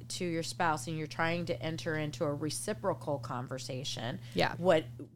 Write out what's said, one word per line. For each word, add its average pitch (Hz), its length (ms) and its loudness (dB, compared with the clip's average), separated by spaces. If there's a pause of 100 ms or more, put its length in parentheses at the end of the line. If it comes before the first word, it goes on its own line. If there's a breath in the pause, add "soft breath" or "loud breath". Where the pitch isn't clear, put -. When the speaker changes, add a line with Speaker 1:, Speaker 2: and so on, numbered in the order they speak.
Speaker 1:
to - 140 -4
your 165 200 0
spouse 160 420 2
and 160 100 -2
you're 156 120 -2
trying 170 400 2
to 170 120 0
enter 160 380 0
into 151 260 -2
a 190 80 4
reciprocal 160 840 -2
conversation, 127 1000 -4 (160 loud breath)
Speaker 2:
Yeah. 165 240 4
Speaker 1:
what, 165 240 6 (320)